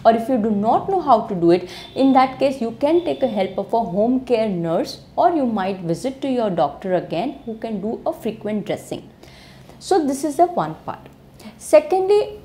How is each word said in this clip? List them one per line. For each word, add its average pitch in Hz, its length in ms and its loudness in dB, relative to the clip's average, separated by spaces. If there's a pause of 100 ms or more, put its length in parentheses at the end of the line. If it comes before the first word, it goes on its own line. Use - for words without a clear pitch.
or 226 80 8
if 226 160 -2
you 262 80 2
do 220 140 0
not 220 360 0
know 381 140 0
how 262 200 4
to 208 120 -6
do 170 160 2
it, 180 220 2 (240)
in 269 180 4
that 262 240 2
case 269 240 0
you 226 180 -6
can 330 240 2
take 302 200 -4
a 262 40 2
help 196 300 -2
of 196 160 -6
a 226 60 4
home 233 460 0
care 220 220 0
nurse, 175 540 -2 (140)
or 349 160 4
you 294 160 0
might 196 320 -2
visit 170 420 -4
to 285 80 -2
your 233 220 0
doctor 170 420 -2
again 233 520 -2
who 220 120 -10
can 220 240 -6
do 214 240 -4
a 320 80 -2
frequent 214 540 -6
dressing. - 420 -8 (680)
So 359 260 2
this 277 180 -2
is 302 140 -2
the 339 80 6
one 175 300 -2 (100)
part. - 240 -12 (480)
Secondly, 381 880 2